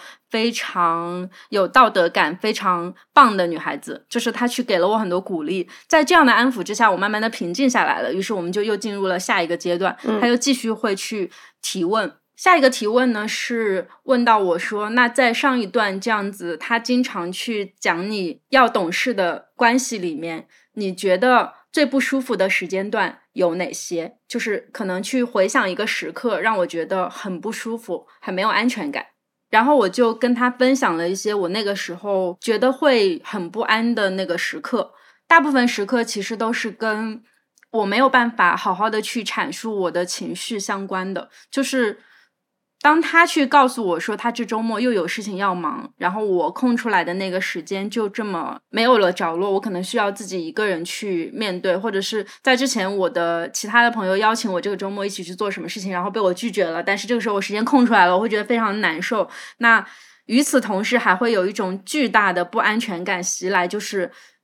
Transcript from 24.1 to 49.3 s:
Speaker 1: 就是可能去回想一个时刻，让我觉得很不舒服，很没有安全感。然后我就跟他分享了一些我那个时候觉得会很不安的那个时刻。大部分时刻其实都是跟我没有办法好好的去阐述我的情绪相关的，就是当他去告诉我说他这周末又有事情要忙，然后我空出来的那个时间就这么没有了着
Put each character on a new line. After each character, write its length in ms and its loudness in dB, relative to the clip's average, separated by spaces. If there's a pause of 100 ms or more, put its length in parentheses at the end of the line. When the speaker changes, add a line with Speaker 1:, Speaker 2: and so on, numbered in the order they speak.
Speaker 1:
就 100 -4
是 320 -4
可 140 -8
能 160 -4
去 220 -2
回 240 2
想 200 0
一 60 -2
个 140 -4
时 240 -4
刻， 280 -4
让 200 0
我 80 0
觉 180 -6
得 240 -2
很 320 -8
不 100 -6
舒 240 -8
服， 300 -8 (160)
很 100 -10
没 120 -2
有 60 0
安 200 2
全 220 -4
感。 160 -8 (420)
然 160 4
后 100 6
我 140 4
就 240 2
跟 220 2
他 160 2
分 240 4
享 200 2
了 140 -2
一 60 -2
些 180 -2
我 160 -2
那 140 -2
个 120 -2
时 200 -8
候 440 -2
觉 200 0
得 120 4
会 540 2
很 240 -6
不 120 -6
安 340 2
的 160 0
那 120 -2
个 140 -2
时 220 -6
刻。 340 -4 (340)
大 140 8
部 100 0
分 160 4
时 160 -2
刻 200 0
其 180 -6
实 160 -6
都 160 -2
是 160 -4
跟 540 -4 (480)
我 120 0
没 140 0
有 100 6
办 220 4
法 260 2
好 200 0
好 120 0
的 140 -2
去 220 -6
阐 280 -4
述 280 -8
我 100 0
的 160 -2
情 300 -8
绪 240 -8
相 260 -6
关 260 -6
的， 200 -10 (180)
就 140 -2
是 340 -2 (840)
当 220 6
他 240 4
去 200 2
告 220 6
诉 160 -6
我 160 0
说 160 -4
他 160 -2
这 140 -6
周 160 -4
末 180 -2
又 140 2
有 140 0
事 140 -6
情 140 -8
要 180 0
忙， 440 -6
然 140 -2
后 120 -4
我 280 2
空 260 2
出 120 -4
来 140 2
的 120 -4
那 140 -4
个 120 -2
时 200 -6
间 280 -6
就 180 -2
这 160 -8
么 360 -8 (100)
没 140 0
有 160 6
了 120 4
着 240 -4